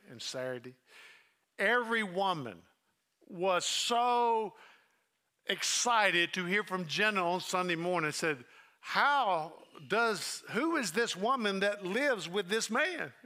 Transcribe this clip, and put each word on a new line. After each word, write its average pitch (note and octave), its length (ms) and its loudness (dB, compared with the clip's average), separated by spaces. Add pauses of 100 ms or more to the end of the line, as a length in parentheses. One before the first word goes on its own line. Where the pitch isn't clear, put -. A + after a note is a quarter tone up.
and A#2 140 -16
Saturday, B2+ 540 -8 (840)
every A3+ 440 2
woman E3+ 600 -2 (640)
was F3 400 0
so A#3 880 2 (880)
excited F#3+ 880 2
to F#3 140 -2
hear G#3 180 2
from F#3 220 -4
Jenna F#3+ 400 2
on F3 140 0
Sunday F3+ 360 0
morning, E3 360 0
said, C#3+ 320 -2 (360)
"How G3+ 720 2 (340)
does, G#3 640 0
who D#4 260 0
is G#3+ 160 -2
this F#3+ 220 0
woman G3+ 460 0
that G3+ 240 0
lives G#3 440 0
with F3+ 200 -4
this G#3+ 220 0
man?" C4+ 420 -2 (140)